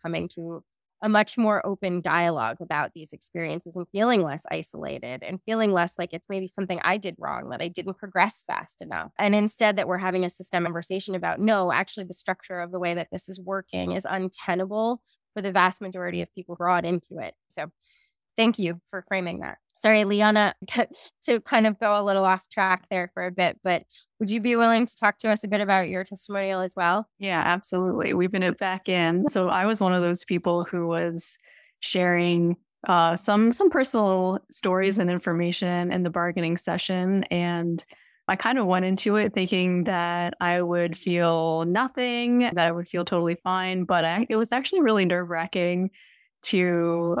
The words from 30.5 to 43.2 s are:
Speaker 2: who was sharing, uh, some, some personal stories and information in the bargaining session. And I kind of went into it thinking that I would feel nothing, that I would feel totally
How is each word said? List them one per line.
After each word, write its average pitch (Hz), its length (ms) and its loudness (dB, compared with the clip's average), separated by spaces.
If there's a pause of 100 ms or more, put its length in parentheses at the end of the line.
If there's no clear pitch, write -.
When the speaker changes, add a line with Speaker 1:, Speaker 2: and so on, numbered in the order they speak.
Speaker 2:
who 170 240 -4
was 170 500 -4 (440)
sharing, 175 720 2 (320)
uh, 170 300 4
some, 214 340 4
some 370 180 4
personal 190 720 2 (100)
stories 190 480 0
and 175 140 2
information 175 800 -2
in 180 120 0
the 175 60 -2
bargaining 170 460 -2
session. 185 720 -2
And 170 580 -2 (460)
I 190 80 0
kind 247 200 0
of 214 100 2
went 180 180 4
into 190 320 2
it 208 160 2
thinking 180 500 0
that 175 560 -2
I 175 220 2
would 175 360 0
feel 165 680 2
nothing, 240 720 0
that 175 260 2
I 165 60 4
would 175 160 -6
feel 175 160 -2
totally 170 400 0